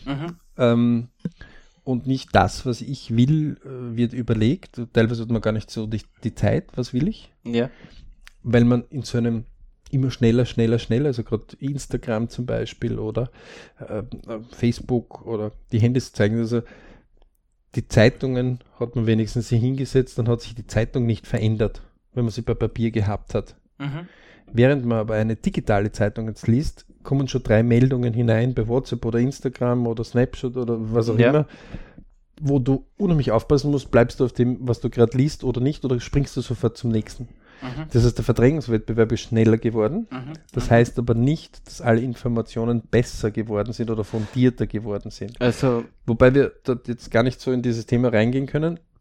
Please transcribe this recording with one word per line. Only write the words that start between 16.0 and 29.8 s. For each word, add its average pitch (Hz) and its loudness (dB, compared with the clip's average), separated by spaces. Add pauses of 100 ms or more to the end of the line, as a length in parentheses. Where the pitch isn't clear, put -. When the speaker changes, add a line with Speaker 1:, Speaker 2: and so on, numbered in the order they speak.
Speaker 2:
zeigen, 110 0
also 117 -2 (1160)
die 123 -4
Zeitungen 127 2 (220)
hat 120 -6
man 110 0
wenigstens 110 0
sich 117 2
hingesetzt, 131 0
dann 117 -2
hat 117 0
sich - -16
die 110 -14
Zeitung 117 -2
nicht 113 -4
verändert, 110 -2 (300)
wenn 123 -2
man 110 -2
sie 117 -8
bei 117 -2
Papier - -2
gehabt 104 -2
hat. - -6 (240)
Speaker 1:
Mhm. 147 -8 (440)
Speaker 2:
Während 127 4
man 117 0
aber 110 -2
eine 110 0
digitale - -2
Zeitung 110 -2
jetzt - -6
liest, 127 0 (180)
kommen 135 -2
schon 127 -4
drei 110 4
Meldungen 123 2
hinein 117 2
bei 113 -2
WhatsApp 120 -2
oder 117 0
Instagram 123 -2